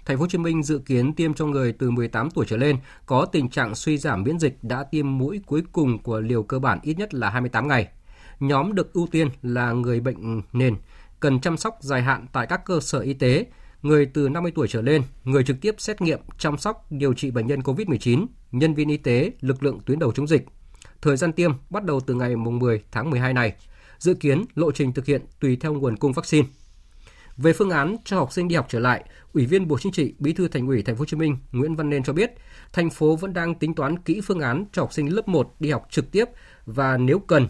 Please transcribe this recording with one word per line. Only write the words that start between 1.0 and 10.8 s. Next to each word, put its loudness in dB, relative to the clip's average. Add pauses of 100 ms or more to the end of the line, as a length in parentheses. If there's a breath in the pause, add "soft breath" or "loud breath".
tiêm 0
cho -4
người 0
từ -2
mười 0
tám -4
tuổi -2
trở -2
lên 2 (280 loud breath)
có 2
tình 0
trạng -2
suy -2
giảm -2
miễn 0
dịch 0
đã -4
tiêm -2
mũi -2
cuối -2
cùng 2
của -4
liều 0
cơ -4
bản 0
ít -4
nhất -6
là -2
hai -2
mươi -2
tám 0
ngày. 2 (520 soft breath)
Nhóm 0
được -2
ưu 0
tiên 2 (120)
là -2
người 0
bệnh -4 (120)
nền, 2 (440 soft breath)